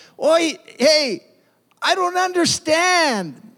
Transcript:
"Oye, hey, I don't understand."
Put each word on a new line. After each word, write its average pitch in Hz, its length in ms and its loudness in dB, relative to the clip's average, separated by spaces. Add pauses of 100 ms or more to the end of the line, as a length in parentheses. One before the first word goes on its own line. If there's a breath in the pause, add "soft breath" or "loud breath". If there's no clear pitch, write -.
(160 loud breath)
"Oye, 320 440 0 (180)
hey, 285 440 2 (640)
I 330 120 0
don't 359 220 -2
understand." 330 1160 0 (220)